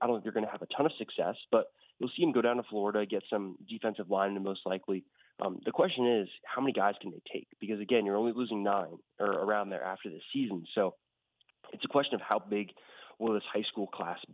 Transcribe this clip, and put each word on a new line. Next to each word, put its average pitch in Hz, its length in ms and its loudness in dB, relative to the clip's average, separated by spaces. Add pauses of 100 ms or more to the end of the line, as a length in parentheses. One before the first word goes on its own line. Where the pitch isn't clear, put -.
I 123 60 2
don't 120 80 4
think 98 80 -2
they're 107 80 -4
gonna 107 200 0
have 104 100 -8
a - 140 -6
ton 143 100 4
of 156 120 2
success, 101 380 -2 (160)
but - 160 6 (320)
you'll 123 160 -2
see 175 80 0
'em 160 80 4
go 123 100 4
down 120 160 4
to 120 60 0
Florida, 104 420 0
get 98 240 -2
some 98 280 -2 (120)
defensive 107 400 -4
linemen 98 340 2
most 95 220 -4
likely. 95 380 -2 (360)
Um, 92 240 -2
the 110 80 -4
question 143 340 2
is, 113 220 4 (160)
how - 160 -4
many 131 140 2
guys 101 260 2
can 98 120 -8
they 80 100 -14 (100)
take? - 160 -8 (120)
Because, 107 200 -4
again, 107 260 4
you're 101 120 2
only 117 160 2
losing 113 280 -2
nine 98 360 0 (220)
or 104 80 2
around 98 420 2
there 95 140 -4
after 95 260 -6
this 80 140 -12 (100)
season. 101 320 -2 (100)
So 95 200 4 (760)
it's - 140 -8
a - 20 -2
question 139 280 2
of 98 60 0
how 107 180 2
big 101 320 -2 (480)
will 113 140 0
this 104 100 0 (100)
high 107 180 0
school 101 160 -4
class 87 300 -6 (160)